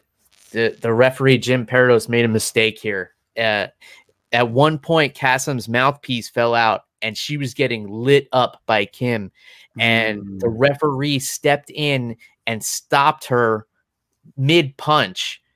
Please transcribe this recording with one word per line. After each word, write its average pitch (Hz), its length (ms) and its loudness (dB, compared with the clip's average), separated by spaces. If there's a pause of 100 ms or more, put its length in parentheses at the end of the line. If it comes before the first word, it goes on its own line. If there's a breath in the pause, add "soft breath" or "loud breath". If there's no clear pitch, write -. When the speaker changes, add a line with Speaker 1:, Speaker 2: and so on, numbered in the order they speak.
(520)
Speaker 1:
the, 113 280 -2
the 117 140 -2
referee, 131 440 4
Jim 120 280 -2
Parados, 123 420 2
made 117 160 2
a 117 40 2
mistake 110 500 0
here. 98 320 -8 (260)
Uh, 107 300 -2 (640 loud breath)
at 120 160 2
one 147 300 2
point, 151 360 0
Kassem's 131 540 -2
mouthpiece 127 600 -2
fell 117 240 0
out, 110 300 0 (180)
and 110 160 -8
she - 180 -8
was 139 160 -6
getting 120 340 -4
lit 127 460 2
up 123 320 0
by 107 220 0
Kim. 113 440 -4 (480 soft breath)
And 110 640 0
the 120 60 -2
Speaker 2:
Mm. 113 100 -2
Speaker 1:
referee 139 640 0
stepped 143 500 -2
in 135 480 -4 (300 soft breath)
and 113 180 -6
stopped 147 640 0
her 113 400 0 (680)
mid-punch 139 1080 0 (140)